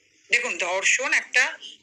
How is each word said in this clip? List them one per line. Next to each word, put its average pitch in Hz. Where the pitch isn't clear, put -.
দেখুন, 233
ধর্ষণ 190
একটা 262